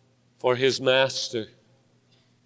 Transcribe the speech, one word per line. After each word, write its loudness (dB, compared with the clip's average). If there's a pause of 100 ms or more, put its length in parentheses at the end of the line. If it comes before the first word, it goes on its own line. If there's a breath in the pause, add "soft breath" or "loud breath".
(400)
for 0
his 0
master. 0 (960)